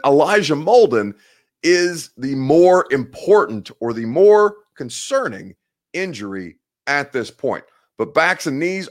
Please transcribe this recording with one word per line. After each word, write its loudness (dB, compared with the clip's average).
Elijah 2
Molden 2
is -2
the -8
more 4
important 0
or -4
the -8
more 4
concerning -8
injury -10
at -4
this -6
point. -8
But -6
backs 0
and -4
knees -6